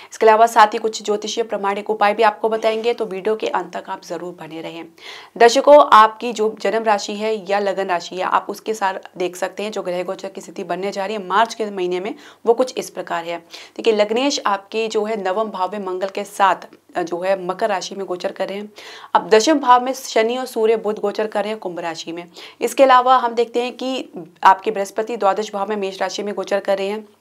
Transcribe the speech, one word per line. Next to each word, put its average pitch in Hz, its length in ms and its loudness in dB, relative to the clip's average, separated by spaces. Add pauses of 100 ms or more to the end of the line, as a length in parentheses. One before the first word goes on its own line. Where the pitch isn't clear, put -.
(120)
इसके - 140 2
अलावा 220 200 8
साथ 226 200 6
ही 226 120 -4
कुछ 220 240 -6
ज्योतिषीय 214 420 -4
प्रामाणिक 202 460 -4
उपाय 208 240 2
भी 220 80 2
आपको 214 260 2
बताएंगे, 220 460 0
तो 226 120 -4
वीडियो 190 300 -4
के 220 100 -6
अंत 180 300 -4
तक 196 140 -10
आप 190 140 -10
जरूर 175 280 -10
बने 160 280 -14
रहें। 165 240 -12 (520)
दर्शकों, 269 560 8
आपकी 220 400 6
जो 214 280 -2
जन्म 214 240 -2
राशि 208 300 0
है 208 360 -4
या 196 80 2
लगन 196 280 -2
राशि 175 300 -4
है, 185 60 -4
आप - 260 0
उसके 220 260 -8
साथ 190 200 -2 (220)
देख 180 200 -4
सकते 185 260 -6
हैं 208 100 -8
जो 202 100 -6
ग्रह 180 200 -4
गोचर 190 260 -8
की 196 120 -14
स्थिति 190 240 -12
बनने 190 280 -6
जा 190 140 -6
रही 214 100 -6
है 190 100 -8
मार्च 214 280 2
के 208 160 -6
महीने 180 300 -2
में, 220 140 -8 (320)
वो 233 80 6
कुछ 254 220 0
इस 185 140 -8
प्रकार 175 340 -8
है। 170 140 -6 (380)
देखिए, 220 200 2
लग्नेश 220 500 0
आपके 220 420 -4
जो 220 160 -2
है 220 180 -4
नवम 202 280 -2
भाव 185 220 -4
में 208 140 -8
मंगल 185 220 -4
के 202 160 -8
साथ, 196 300 2 (420)
अ, 180 60 -2
जो 170 180 -6
है 185 260 0
मकर 185 220 -2
राशि 190 260 -4
में 196 120 -8
गोचर 180 260 -6
कर 190 160 -6
रहे 196 100 -8
हैं। 208 140 -12 (420)
अब 196 140 0
दसम 220 300 6
भाव 247 260 6
में 262 80 -2
शनि 240 440 0
और 262 100 -6
सूर्य 226 300 0
बुध 208 220 -4
गोचर 208 280 -2
कर 214 140 -4
रहे 202 80 -4
हैं 220 100 -6
कुंभ 175 220 -10
राशि 165 320 -8
में। 170 120 -10 (360)
इसके 233 220 2
अलावा 254 340 6
हम 233 180 0
देखते 233 280 -2
हैं 247 100 -6
कि 262 360 -8 (360)
आपके 190 260 4
बृहस्पति 220 460 -6
द्वादश 208 360 0
भाव 196 160 -6
में 214 80 -2
मेष 190 240 -6
राशि 190 220 -4
में 202 120 -6
गोचर 190 260 -4
कर 196 180 -2
रहे 196 100 -4
हैं। 214 200 -8 (120)